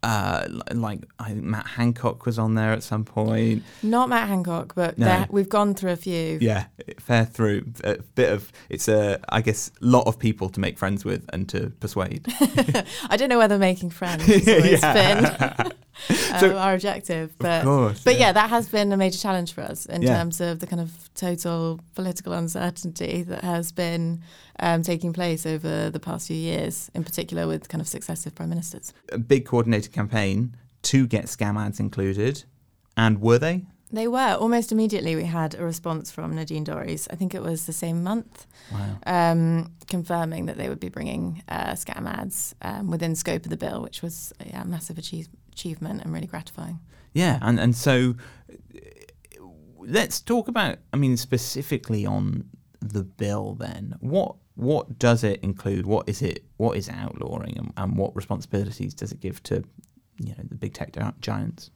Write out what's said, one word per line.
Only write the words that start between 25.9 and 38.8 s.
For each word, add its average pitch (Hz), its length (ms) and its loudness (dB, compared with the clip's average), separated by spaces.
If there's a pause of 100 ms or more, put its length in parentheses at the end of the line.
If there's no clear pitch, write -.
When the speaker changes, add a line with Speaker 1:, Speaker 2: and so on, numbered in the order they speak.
Speaker 2:
the 160 80 -6
past 170 280 -8
few 165 80 -6
years, 165 600 -4
in 170 80 -4
particular 170 440 -4
with 160 220 -6
kind 160 100 -6
of - 80 -6
successive - 460 -8
prime 165 160 -8
ministers. 170 420 -8 (200)
Speaker 1:
A 107 80 -4
big 123 260 4
coordinated 117 480 2
campaign 107 640 0 (260)
to 135 240 4
get 113 200 0
scam 104 380 -2
ads 107 160 -6
included, 104 640 0 (540)
and 110 240 4
were 117 160 6
they? 175 280 0 (260)
Speaker 2:
They 220 160 -2
were. 247 320 2
Almost 233 320 2
immediately 208 440 0
we 160 100 -2
had 165 280 -2
a 170 100 -8
response 165 460 -6
from 160 240 -8
Nadine 156 320 -6
Dorries. 156 460 -6
I - 40 -10
think 185 200 -4
it 185 80 -8
was 165 240 -4
the 160 60 -8
same 170 280 -4
month, 214 460 -6 (240)
Speaker 1:
Wow. 101 340 -4